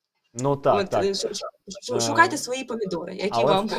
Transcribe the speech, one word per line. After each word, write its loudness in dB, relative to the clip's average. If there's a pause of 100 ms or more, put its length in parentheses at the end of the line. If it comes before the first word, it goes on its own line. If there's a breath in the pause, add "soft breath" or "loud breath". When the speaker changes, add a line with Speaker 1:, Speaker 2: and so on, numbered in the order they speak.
(340)
Speaker 1:
Ну, 0
так, 4
Speaker 2:
От, -2
Speaker 1:
так. 2
Speaker 2:
е, 0
шу-, -4
шу-, -10 (360)
шу-, -4
Speaker 1:
Е, 0
Speaker 2:
шукайте 4
свої -4
помідори, -6
які -2
Speaker 1:
але 2
Speaker 2:
вам 4
Speaker 1:
в, -6